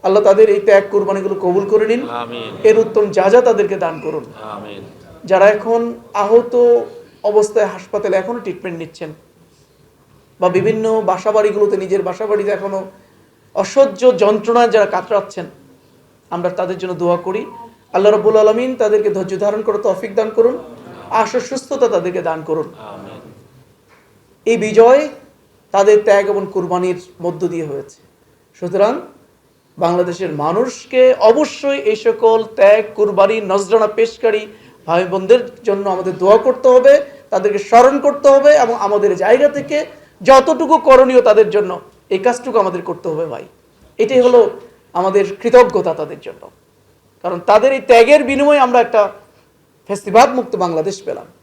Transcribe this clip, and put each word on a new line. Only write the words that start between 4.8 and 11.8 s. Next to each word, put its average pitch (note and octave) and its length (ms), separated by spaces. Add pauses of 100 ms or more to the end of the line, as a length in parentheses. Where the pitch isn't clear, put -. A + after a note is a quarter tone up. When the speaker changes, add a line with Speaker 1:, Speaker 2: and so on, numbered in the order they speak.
Speaker 1:
যারা F#3+ 260
এখন A#3 440 (200)
আহত A#3+ 680 (420)
অবস্থায় G#3 440
হাসপাতালে F#3+ 500
এখনো A#3 220
ট্রিটমেন্ট F#3 400
নিচ্ছেন D#3+ 320 (1300)
বা F3+ 80
বিভিন্ন A3 520
বাসাবাড়িগুলোতে, G3+ 760
নিজের F#3 260